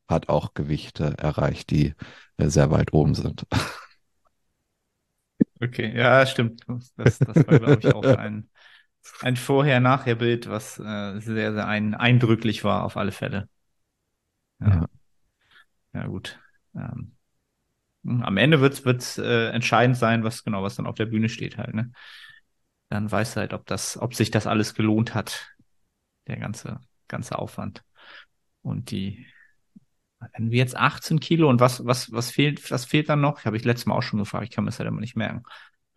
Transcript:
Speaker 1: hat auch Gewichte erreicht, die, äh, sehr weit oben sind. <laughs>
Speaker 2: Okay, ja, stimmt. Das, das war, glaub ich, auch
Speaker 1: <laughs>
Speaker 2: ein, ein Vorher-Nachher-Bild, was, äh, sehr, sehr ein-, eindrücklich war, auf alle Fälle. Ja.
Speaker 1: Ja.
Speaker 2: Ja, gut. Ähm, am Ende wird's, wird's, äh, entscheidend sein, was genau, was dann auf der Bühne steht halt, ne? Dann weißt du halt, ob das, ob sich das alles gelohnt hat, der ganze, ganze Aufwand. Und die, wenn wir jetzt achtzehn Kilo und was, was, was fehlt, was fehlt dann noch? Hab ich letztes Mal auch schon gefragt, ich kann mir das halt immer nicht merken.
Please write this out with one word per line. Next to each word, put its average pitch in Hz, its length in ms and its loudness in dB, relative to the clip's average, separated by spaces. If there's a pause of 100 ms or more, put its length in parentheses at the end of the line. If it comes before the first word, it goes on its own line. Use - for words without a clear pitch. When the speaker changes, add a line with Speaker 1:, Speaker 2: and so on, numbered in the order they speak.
Speaker 1:
hat 80 220 0
auch 76 240 0
Gewichte 73 640 -4
erreicht, 73 540 -2
die, 107 240 2 (420)
äh, 80 120 2
sehr 73 200 4
weit 76 240 2
oben 73 220 4
sind. - 360 -6
<laughs> - 380 -4 (1700)
Speaker 2:
Okay, 120 360 -4
ja, 127 280 6
stimmt. 117 360 -2 (360)
Das, 113 220 4
das 135 280 4
war, 151 100 8
glaub 123 220 4
ich, - 160 4
auch 104 80 -6
Speaker 1:
<laughs> 127 140 4
Speaker 2:
ein, 107 320 -8 (720)
ein 127 160 -2
Vorher-Nachher-Bild, 123 1120 2
was, - 280 -10
äh, 104 420 -8
sehr, 110 340 -4
sehr 104 140 -4
ein-, 107 280 -2
eindrücklich 117 720 4
war, 98 180 0
auf - 140 -8
alle 98 160 -2
Fälle. - 340 -8 (1120)
Ja. 104 100 2
Speaker 1:
Ja. 87 160 4 (1080)
Speaker 2:
Ja, 104 140 -10
gut. 98 300 -12 (380)
Ähm, - 400 -12 (880)
am 120 340 -2
Ende 139 220 6
wird's, 135 240 2
wird's, 123 340 -2
äh, 117 320 0
entscheidend 120 460 4
sein, 113 300 2
was 113 180 -8
genau, 98 200 -4
was 101 120 -6
dann - 120 -8
auf - 80 -8
der 110 100 -4
Bühne 110 240 0
steht - 280 -10
halt, - 160 -8
ne? 110 180 -6 (960)
Dann 107 200 -4
weißt 110 260 -2
du 107 40 -6
halt, 101 140 -6
ob 104 120 -10
das, - 320 -8
ob 120 160 -6
sich - 180 0
das 104 160 0
alles 107 260 0
gelohnt 107 420 0
hat, - 320 -8 (800)
der - 100 -10
ganze, - 440 -10 (260)
ganze - 320 -8
Aufwand. - 440 -12 (800)
Und 110 300 -8
die, 101 340 -8 (1120)
wenn 113 140 -4
wir 120 80 2
jetzt 127 180 0
achtzehn - 420 0
Kilo 165 300 4
und 120 100 6
was, 123 260 2
was, 123 280 -2
was 117 180 -4
fehlt, 143 400 0
was 123 140 -4
fehlt 151 240 0
dann 147 100 2
noch? 143 240 0
Hab 107 120 -2
ich 113 100 -4
letztes 117 220 0
Mal 104 80 2
auch - 80 0
schon - 160 -4
gefragt, 101 260 -6
ich - 60 -14
kann 110 120 -2
mir 104 60 -2
das 107 100 -6
halt 110 80 -6
immer 107 140 -6
nicht 113 160 -10
merken. 110 260 -6 (540)